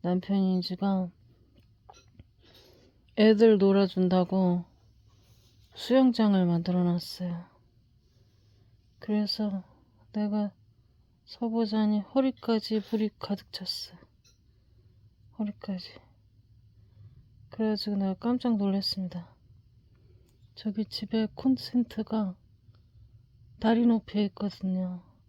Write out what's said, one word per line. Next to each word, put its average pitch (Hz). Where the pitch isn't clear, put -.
남편인지가 185
애들 220
놀아준다고 185
수영장을 226
만들어 175
놨어요. 175
그래서 208
내가 208
서보자니 220
허리까지 226
물이 214
가득 -
찼어. -
허리까지. 202
그래가지고 214
내가 196
깜짝 240
놀랐습니다. 190
저기 214
집에 220
콘센트가 220
다리 233
높이에 214
있거든요. 185